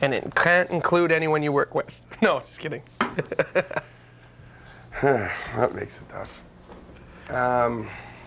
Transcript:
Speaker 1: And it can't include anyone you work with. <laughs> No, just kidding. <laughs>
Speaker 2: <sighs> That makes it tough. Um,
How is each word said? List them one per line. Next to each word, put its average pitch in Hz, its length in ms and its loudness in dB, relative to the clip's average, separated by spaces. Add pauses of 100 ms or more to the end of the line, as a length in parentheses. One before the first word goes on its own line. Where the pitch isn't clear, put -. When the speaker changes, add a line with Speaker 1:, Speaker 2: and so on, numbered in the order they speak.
Speaker 1:
And 135 120 2
it - 220 -4
can't 175 360 4
include 170 400 2
anyone 156 320 2
you 147 80 0
work 139 240 2
with. - 300 -4
<laughs> - 60 -20 (100)
No, 170 200 4
just - 180 -16
kidding. 151 280 -8
<laughs> - 120 -20
Speaker 2:
<sighs> - 40 2 (2000)
That 120 720 2
makes 101 260 -8
it - 100 -18
tough. - 320 -14 (880)
Um, 120 580 2 (380)